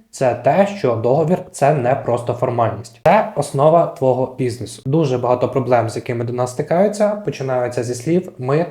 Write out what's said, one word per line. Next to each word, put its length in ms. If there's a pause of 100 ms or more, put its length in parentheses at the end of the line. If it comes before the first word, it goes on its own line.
(120)
це 240
те, 320 (100)
що 180
договір — 420 (140)
це 220
не 220
просто 380
формальність. 720
Це 300
основа 500
твого 520
бізнесу. 480
Дуже 320
багато 320
проблем, 400
з 60
якими 280
до 100
нас 180
стикаються, 580
починаються 760
зі 120
слів 420
«ми 340